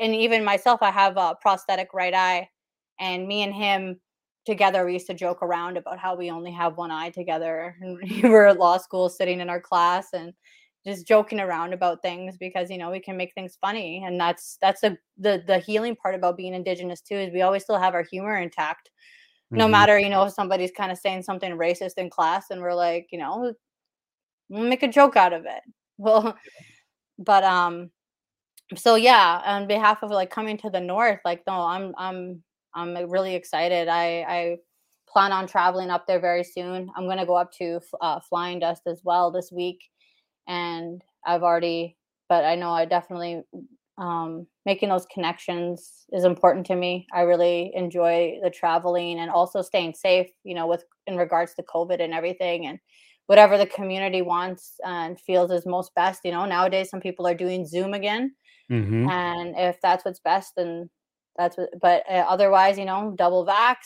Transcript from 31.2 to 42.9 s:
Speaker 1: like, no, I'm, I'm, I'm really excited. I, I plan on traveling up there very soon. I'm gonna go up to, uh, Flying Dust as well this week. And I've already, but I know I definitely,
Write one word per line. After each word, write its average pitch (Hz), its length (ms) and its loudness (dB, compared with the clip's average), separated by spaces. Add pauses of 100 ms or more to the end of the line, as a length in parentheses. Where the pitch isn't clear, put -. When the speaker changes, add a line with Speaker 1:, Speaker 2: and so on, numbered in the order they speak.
Speaker 1:
like, 175 220 -4
no, 190 160 -4
I'm, 185 360 -4
I'm, 180 440 -10 (320)
I'm 175 360 -8
really 190 240 -2
excited. 170 540 -2
I, 170 400 0
I 170 280 -4 (520)
plan 196 240 4
on 190 140 0
traveling 185 440 0
up 175 160 -2
there 185 140 2
very 175 240 0
soon. 180 520 -8
I'm 185 100 -6
gonna 185 200 -4
go 175 100 2
up 175 220 0
to, 170 220 -6 (200)
uh, 165 200 -2
Flying 180 400 -6
Dust 170 260 -4
as 170 180 -8
well 175 260 2
this 180 220 -8
week. 180 280 -6 (680)
And 175 540 -6 (240)
I've 170 160 0
already, 170 540 0 (320)
but 170 160 4
I 165 100 2
know 175 160 -4
I 165 160 0
definitely, 170 560 -4 (560)